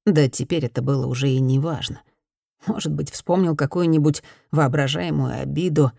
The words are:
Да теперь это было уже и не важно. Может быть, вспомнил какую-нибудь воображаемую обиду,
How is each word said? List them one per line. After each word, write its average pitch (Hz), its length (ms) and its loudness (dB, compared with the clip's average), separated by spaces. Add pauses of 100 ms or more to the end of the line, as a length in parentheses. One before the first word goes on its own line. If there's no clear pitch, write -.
Да 151 240 4
теперь - 360 -4
это 123 160 -4
было 131 260 -2
уже 127 220 -2
и 131 100 2
не 131 200 2
важно. 156 420 -6 (680)
Может 156 260 -4
быть, 147 180 -6
вспомнил 175 440 0
какую-нибудь 156 680 2 (280)
воображаемую 143 920 0
обиду, 147 580 0